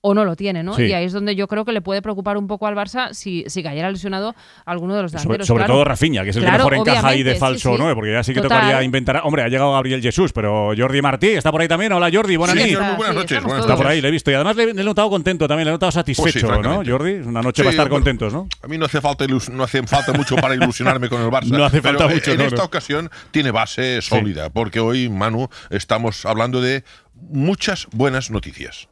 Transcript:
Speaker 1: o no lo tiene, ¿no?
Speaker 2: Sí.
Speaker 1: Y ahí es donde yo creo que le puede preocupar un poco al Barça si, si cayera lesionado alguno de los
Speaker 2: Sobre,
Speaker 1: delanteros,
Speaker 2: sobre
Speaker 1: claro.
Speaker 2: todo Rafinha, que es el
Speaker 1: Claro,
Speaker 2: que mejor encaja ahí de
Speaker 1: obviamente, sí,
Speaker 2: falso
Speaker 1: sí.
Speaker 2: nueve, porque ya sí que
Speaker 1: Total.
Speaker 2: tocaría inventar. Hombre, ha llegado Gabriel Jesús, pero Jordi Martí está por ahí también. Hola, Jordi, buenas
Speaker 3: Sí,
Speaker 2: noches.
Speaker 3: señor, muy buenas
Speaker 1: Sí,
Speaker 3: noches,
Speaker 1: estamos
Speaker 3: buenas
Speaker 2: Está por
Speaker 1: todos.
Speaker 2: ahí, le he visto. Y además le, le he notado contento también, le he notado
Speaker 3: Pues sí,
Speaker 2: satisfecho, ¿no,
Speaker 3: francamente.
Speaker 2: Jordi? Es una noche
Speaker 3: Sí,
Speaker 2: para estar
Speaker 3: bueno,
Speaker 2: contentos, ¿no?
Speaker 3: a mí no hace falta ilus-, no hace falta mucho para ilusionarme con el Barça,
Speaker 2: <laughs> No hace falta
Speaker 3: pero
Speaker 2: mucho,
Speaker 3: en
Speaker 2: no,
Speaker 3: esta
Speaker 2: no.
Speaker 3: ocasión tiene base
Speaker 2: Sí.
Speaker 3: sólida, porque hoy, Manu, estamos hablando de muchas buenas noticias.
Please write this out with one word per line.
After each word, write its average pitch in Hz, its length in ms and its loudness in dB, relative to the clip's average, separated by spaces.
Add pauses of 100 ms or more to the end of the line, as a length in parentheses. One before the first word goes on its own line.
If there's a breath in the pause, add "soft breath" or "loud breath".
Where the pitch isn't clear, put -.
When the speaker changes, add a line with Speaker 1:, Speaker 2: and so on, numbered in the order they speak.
Speaker 1:
o 202 100 2
no 208 100 4
lo 175 100 0
tiene, 180 300 -4
¿no? 190 100 -6
Speaker 2:
Sí. 233 120 2
Speaker 1:
Y 196 80 2
ahí 175 100 0
es 180 80 -4
donde 202 240 -2
yo 196 100 -2
creo 208 180 -4
que 226 60 -6
le 220 100 -2
puede 196 220 -4
preocupar 202 340 -4
un 202 120 -4
poco 208 180 -6
al 208 80 -4
Barça 208 400 -6
si, 180 320 -6
si 170 160 -6
cayera 156 260 -4
lesionado 196 460 -6 (320 loud breath)
alguno 175 300 -4
de 208 60 0
los 170 100 -6
Speaker 2:
Sobre, 160 100 -8
Speaker 1:
delanteros, 170 240 -2
Speaker 2:
sobre 117 140 4
Speaker 1:
claro. 123 140 4
Speaker 2:
todo 143 100 6
Rafinha, 135 400 2
que 101 60 -2
es 98 80 -2
el 117 40 2
Speaker 1:
Claro, 185 220 4
Speaker 2:
que - 80 4
mejor - 160 2
encaja - 180 4
ahí 135 160 4
de 131 80 2
Speaker 1:
obviamente, 127 40 2
sí, - 60 -2
Speaker 2:
falso 131 300 2
Speaker 1:
sí. 120 80 4
Speaker 2:
nueve, 151 160 2
porque 107 180 -2
ya 117 120 0
sí 127 100 -2
que 135 80 2
Speaker 1:
Total. 226 200 4
Speaker 2:
tocaría 135 200 4
inventar. 131 400 0
Hombre, 147 220 0
ha 117 40 0
llegado 135 260 2
Gabriel 131 280 0
Jesús, 123 300 2
pero 107 440 0
Jordi 131 260 2
Martí 139 260 2
está 156 240 2
por 156 80 0
ahí 165 80 0
también. 185 240 0
Hola, 175 200 2
Jordi, 196 220 2
buenas 175 220 2
Speaker 3:
Sí, - 60 4
Speaker 2:
noches. 220 160 4
Speaker 3:
señor, 196 100 0
muy 185 80 -2
buenas 208 180 -2
Speaker 1:
Sí, 160 60 -2
Speaker 3:
noches, 180 160 -6
Speaker 1:
estamos 110 160 -2
Speaker 3:
buenas 135 120 -2
Speaker 2:
Está - 120 2
por 131 80 2
Speaker 1:
todos. 135 80 2
Speaker 2:
ahí, 160 80 2
le 135 80 0
he - 20 2
visto. 156 220 -2
Y - 20 2
además 165 220 0
le, 226 180 0
le 190 80 -4
he - 20 -2
notado 208 240 2
contento 180 380 0
también, 151 200 0
le 151 40 0
he 160 40 0
notado 165 180 0
Speaker 3:
Pues 160 120 0
sí, 139 120 -2
Speaker 2:
satisfecho, 127 320 2
¿no, 110 60 2
Speaker 3:
francamente. 127 360 0
Speaker 2:
Jordi? 139 220 0
Es 175 140 -6
una 117 160 -2
noche 123 200 0
Speaker 3:
Sí, 202 40 4
Speaker 2:
para 185 40 6
estar 156 180 2
Speaker 3:
bueno, 131 60 2 (100)
Speaker 2:
contentos, 117 280 0
¿no? 180 160 -6 (120)
Speaker 3:
a - 60 -16
mí 160 120 -6
no 160 80 0
hace 147 140 -2
falta 139 240 0
ilus-, 131 280 0
no 131 100 -4
hace 131 220 0
falta 139 300 0
mucho 143 200 0
para 135 220 2
ilusionarme 127 520 0
con 120 140 -2
el 117 60 0
Barça, 123 180 0
Speaker 2:
<laughs> 127 100 2
No 147 80 4
hace 143 160 4
falta 143 280 2
Speaker 3:
pero 160 80 2
Speaker 2:
mucho, 147 160 0
Speaker 3:
en 123 60 2
Speaker 2:
no, 135 80 2
Speaker 3:
esta 123 100 -2
Speaker 2:
no. 117 80 0
Speaker 3:
ocasión 156 440 -4 (220 loud breath)
tiene 139 220 0
base 120 500 -2
Speaker 2:
Sí. - 60 -10
Speaker 3:
sólida, 95 420 -2
porque 110 300 -2
hoy, 120 280 0
Manu, 113 380 -2 (240 loud breath)
estamos 110 560 -2
hablando 117 340 0
de 127 220 -2 (480 soft breath)
muchas 175 640 -2
buenas 131 400 0
noticias. - 600 -10